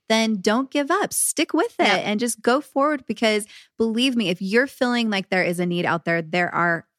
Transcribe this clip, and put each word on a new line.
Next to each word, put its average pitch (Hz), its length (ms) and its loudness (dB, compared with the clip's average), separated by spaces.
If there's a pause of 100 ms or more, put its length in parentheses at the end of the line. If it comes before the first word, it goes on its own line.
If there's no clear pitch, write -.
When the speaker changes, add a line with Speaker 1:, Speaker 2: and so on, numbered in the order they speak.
Speaker 1:
then 220 320 0
don't 220 300 2
give 285 180 -2
up. 381 240 0
Stick - 400 -2
with 392 260 0
it 339 80 4
Speaker 2:
Yep. 277 180 2
Speaker 1:
and 208 140 -2
just 233 220 -4
go 247 200 2
forward, 285 440 -2
because 214 400 0 (320)
believe 233 400 0
me, 220 120 0
if 175 120 -2
you're 220 260 2
feeling 240 420 0
like 196 200 -2
there 185 140 2
is 170 180 -2
a 175 40 0
need 175 200 -2
out 160 200 -2
there, 170 160 0
there 170 320 -2
are 170 340 0 (120)